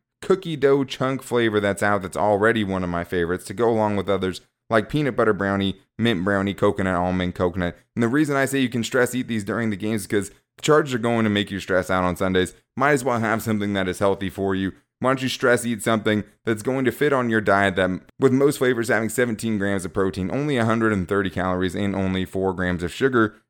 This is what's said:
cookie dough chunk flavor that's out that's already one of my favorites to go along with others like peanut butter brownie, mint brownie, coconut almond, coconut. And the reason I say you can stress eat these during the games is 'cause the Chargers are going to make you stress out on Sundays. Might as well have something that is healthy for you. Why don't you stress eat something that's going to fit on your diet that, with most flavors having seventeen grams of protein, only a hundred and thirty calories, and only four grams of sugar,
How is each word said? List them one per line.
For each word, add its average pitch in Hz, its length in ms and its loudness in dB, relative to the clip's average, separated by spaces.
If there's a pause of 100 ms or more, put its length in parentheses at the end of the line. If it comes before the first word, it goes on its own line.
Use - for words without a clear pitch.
(220)
cookie 190 340 -2
dough 139 300 2
chunk 131 360 -4
flavor 113 380 0
that's 101 240 0
out 101 200 2
that's 85 140 -8
already 104 460 2
one 95 220 -2
of 87 40 -4
my 87 140 -4
favorites 90 420 -2
to 107 80 -12
go 117 160 2
along 107 280 2
with 92 120 -2
others 95 300 -2 (300)
like 110 180 2
peanut 143 300 -2
butter 110 160 4
brownie, 98 420 -2 (220)
mint 107 260 0
brownie, 98 300 0
coconut 95 420 0
almond, 90 400 -2
coconut. 90 420 -2 (180)
And 117 60 -2
the 117 60 4
reason 143 300 0
I 135 80 0
say 135 140 -2
you 127 100 0
can 113 160 -4
stress 123 280 0
eat 127 140 -4
these 110 160 -2
during 110 260 -2
the 101 60 -2
games 107 260 -4
is 90 60 -10
'cause 101 220 0
the - 340 -20
Chargers 151 300 4
are 117 60 -2
going 117 240 0
to 107 60 2
make 101 200 0
you 98 100 -6
stress 92 300 0
out 92 140 2
on 90 120 0
Sundays. 92 380 0 (220)
Might 139 160 2
as 131 120 2
well 120 160 0
have 110 220 -2
something 104 320 -2
that 95 140 0
is 90 120 -4
healthy 98 300 0
for 98 260 -2
you. 95 180 -2 (260)
Why 123 100 0
don't 131 140 0
you 127 60 -2
stress 120 360 2
eat 117 160 -4
something 107 420 0 (220)
that's 110 160 -2
going 131 240 -2
to 190 60 2
fit 147 200 0
on 123 180 0
your 110 120 2
diet 98 340 4
that, 92 260 0 (180)
with 135 120 4
most 139 280 2
flavors 123 300 0
having 110 200 0
seventeen 113 480 -2
grams 98 260 -2
of 82 100 -10
protein, 95 380 -2
only 139 260 -2
a 113 80 2
hundred 113 280 2
and 92 140 -2
thirty 98 240 0
calories, 92 440 -2
and 98 200 -2
only 95 280 -2
four 95 300 -2
grams 90 300 -2
of 85 100 -4
sugar, 123 400 2 (160)